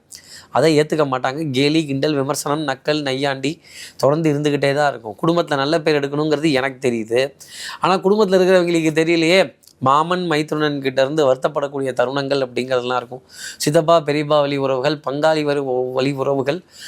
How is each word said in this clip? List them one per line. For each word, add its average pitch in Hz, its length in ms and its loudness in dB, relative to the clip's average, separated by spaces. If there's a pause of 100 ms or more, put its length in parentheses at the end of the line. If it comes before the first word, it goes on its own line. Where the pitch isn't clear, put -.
(500)
அதை 147 300 4
ஏத்துக்க 156 260 0
மாட்டாங்க. 135 440 -4
கேலி, 147 360 0
கிண்டல், 143 280 -2
விமர்சனம், 143 540 -2
நக்கல், 151 340 -2
நையாண்டி 135 580 -4 (360)
தொடர்ந்து 151 360 2
இருந்துகிட்டே 143 420 0
தான் 147 160 2
இருக்கும். 113 320 -10
குடும்பத்துல 165 340 2
நல்ல 147 240 0
பேர் 151 200 2
எடுக்கணுங்கிறது 147 520 0
எனக்கு 131 380 0
தெரியுது, 117 420 0 (480)
ஆனா 180 180 2
குடும்பத்துல 190 400 2
இருக்கிறவங்களுக்கு 175 540 4
தெரியலையே. 165 680 2 (180)
மாமன் 165 520 2
மைத்துனன் 151 480 -2
கிட்ட 135 240 0
இருந்து 139 320 2
வருத்தப்படக்கூடிய 143 580 -4
தருணங்கள் 135 480 -2
அப்படிங்கிறதெல்லாம் 123 560 -2
இருக்கும். 123 260 -8 (340)
சித்தப்பா, 160 440 2
பெரியப்பா 147 400 0
வழி 143 160 0
உறவுகள், 135 400 0
பங்காளி 147 480 -2
வரு-, 131 480 -2
வழி 131 200 0
உறவுகள் 139 500 -2 (260)